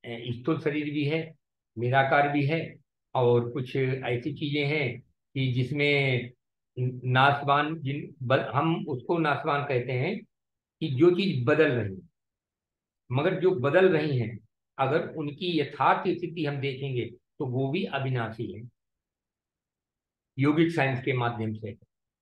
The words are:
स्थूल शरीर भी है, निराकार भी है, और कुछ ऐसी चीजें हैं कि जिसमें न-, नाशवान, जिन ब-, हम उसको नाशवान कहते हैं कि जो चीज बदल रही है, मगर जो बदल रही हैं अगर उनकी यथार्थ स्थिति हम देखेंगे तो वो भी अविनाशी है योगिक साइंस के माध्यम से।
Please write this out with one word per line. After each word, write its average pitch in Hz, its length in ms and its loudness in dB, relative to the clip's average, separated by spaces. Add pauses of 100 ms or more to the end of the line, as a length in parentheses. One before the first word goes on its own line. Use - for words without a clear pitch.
स्थूल 120 540 -6
शरीर 151 260 -2
भी 147 200 -2
है, 160 300 -4 (420)
निराकार 135 520 4
भी 143 160 2
है, 156 300 -2 (400)
और 120 360 4
कुछ 131 240 -6
ऐसी 131 580 -2
चीजें 147 320 -2
हैं 143 340 -2 (340)
कि 131 200 0
जिसमें 135 800 0 (480)
न-, 127 240 -4
नाशवान, 143 760 2
जिन 143 440 -8
ब-, 131 300 0
हम 160 340 0
उसको 151 300 -4
नाशवान 147 460 0
कहते 127 280 -2
हैं 143 320 -2 (560)
कि 160 80 -4
जो 143 240 4
चीज 180 340 0
बदल 147 260 6
रही 104 240 -2
है, 90 60 -14 (1080)
मगर 151 280 0
जो 185 120 4
बदल 165 460 4
रही 151 220 0
हैं 104 200 -4 (380)
अगर 139 300 0
उनकी 156 520 -4
यथार्थ 160 400 2
स्थिति 165 460 -4
हम 143 120 -2
देखेंगे 135 480 -4 (340)
तो 147 60 -4
वो 131 260 -2
भी 180 120 -2
अविनाशी 123 680 -4
है 101 180 -14 (1700)
योगिक 151 320 4
साइंस 131 340 0
के 135 80 0
माध्यम 110 400 -2
से। 107 240 -10 (440)